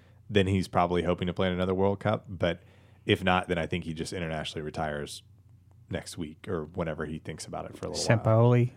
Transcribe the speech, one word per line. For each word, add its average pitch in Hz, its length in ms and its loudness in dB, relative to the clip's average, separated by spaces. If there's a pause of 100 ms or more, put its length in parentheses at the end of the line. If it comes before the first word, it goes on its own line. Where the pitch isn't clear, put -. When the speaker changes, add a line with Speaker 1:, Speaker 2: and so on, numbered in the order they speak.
(300)
Speaker 1:
then 98 160 4
he's 95 220 2
probably 87 340 2
hoping 87 240 0
to 87 80 -2
play 95 140 0
in 90 40 0
another 92 220 0
World 98 260 2
Cup. 107 280 0
But 87 340 -2 (420)
if - 180 2
not, 90 260 2
then 87 100 0
I 80 80 -2
think 87 180 -4
he 82 80 -8
just 78 220 -8
internationally 80 500 -6
retires 76 580 -6 (680)
next - 260 -8
week 78 320 -10
or 82 160 -4
whenever 80 400 -6
he 78 140 -8
thinks - 260 -12
about 82 220 -10
it - 100 -14
for 92 100 -8
a 87 40 -6
little 80 260 2
while. - 20 2
Speaker 2:
Sampaoli 120 580 6